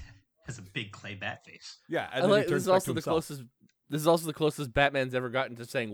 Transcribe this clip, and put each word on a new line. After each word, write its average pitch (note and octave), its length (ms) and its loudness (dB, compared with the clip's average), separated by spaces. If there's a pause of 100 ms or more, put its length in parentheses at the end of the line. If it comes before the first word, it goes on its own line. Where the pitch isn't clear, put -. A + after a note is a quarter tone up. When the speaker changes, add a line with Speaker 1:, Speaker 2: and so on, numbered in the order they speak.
(180)
Speaker 1:
<laughs> - 280 -20
has A#2 120 -10
a G2 40 -16
big G2+ 300 -8
clay G2+ 240 -12
bat G2 280 -10
face. - 340 -20 (100)
Speaker 2:
Yeah, B2+ 240 -4
and C3 60 -2
Speaker 3:
I - 20 0
Speaker 2:
then F#3 100 4
Speaker 3:
like, G3+ 140 6
Speaker 2:
he E3 60 -2
turns - 20 2
Speaker 3:
this C#3+ 100 2
is - 60 -4
Speaker 2:
back F#3 60 6
Speaker 3:
also F#3 100 4
Speaker 2:
to C3+ 80 -2
Speaker 3:
the - 60 0
Speaker 2:
himself. D3 140 -2 (140)
Speaker 3:
closest. C#3 160 -12 (460)
This E3+ 140 -2
is D3+ 40 2
also E3 200 4
the D#3 60 -4
closest D3 400 0
Batman's C#3 440 2
ever B2+ 140 -2
gotten B2 260 -2
to A2+ 80 -12
saying A#2 300 -4